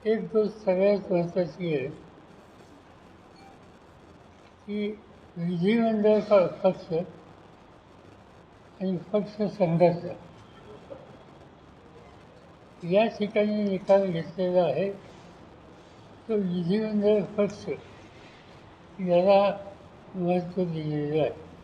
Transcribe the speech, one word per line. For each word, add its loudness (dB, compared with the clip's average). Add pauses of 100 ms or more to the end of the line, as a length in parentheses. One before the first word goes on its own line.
एक 0
गोष्ट -2
सगळ्यात 2
महत्त्वाची -2
आहे -2 (2750)
की -4 (480)
विधिमंडळ 2
प-, 4 (120)
पक्ष 0 (1900)
आणि -4
पक्ष -6
संघर्ष 2 (2750)
या 4
ठिकाणी -2
निकाल 2
घेतलेला 0
आहे, 0 (1400)
तो -4
विधिमंडळ 0
पक्ष -4 (1300)
याला 4 (580)
महत्त्व -2
दिलेलं -2
आहे. -4 (180)